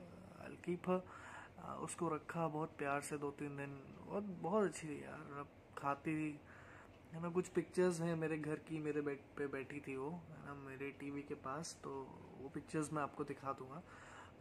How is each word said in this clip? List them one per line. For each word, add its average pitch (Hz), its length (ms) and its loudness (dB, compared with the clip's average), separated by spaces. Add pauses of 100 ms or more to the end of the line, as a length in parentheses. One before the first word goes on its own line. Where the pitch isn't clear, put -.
(480)
I'll - 220 -4
keep 180 200 2
her।" 185 120 8 (580)
आ, 165 160 -4
उसको 160 340 0
रखा 160 380 2
बहुत 156 300 0
प्यार 143 240 4
से 147 160 -2
दो 143 140 0
तीन 143 260 -2
दिन, 139 380 -4 (100)
बहुत, 202 180 0
बहुत 185 420 4
अच्छी 160 220 0
थी 139 160 -4
यार। 135 160 -6
मतलब 147 280 -6 (300)
खाती 139 340 2
थी, 156 280 2 (760)
है 165 80 -4
ना? 175 80 0
कुछ 175 180 4
pictures 175 540 6
हैं 165 140 4
मेरे 160 220 4
घर 151 180 2
की, 156 240 -2
मेरे 151 220 4
बेड 143 180 2 (180)
पे 143 100 4
बैठी 135 320 -2
थी 139 160 -2
वो, 135 140 0
है 160 360 -6
ना, 143 80 -6
मेरे 139 380 -4
टीवी 143 300 -2
के 143 140 -4
पास। 143 480 -2
तो 135 240 -4 (340)
वो 135 80 -4
pictures 151 440 0
मैं 151 100 4
आपको 139 200 0
दिखा 139 300 -2
दूंगा। 131 300 -8 (580)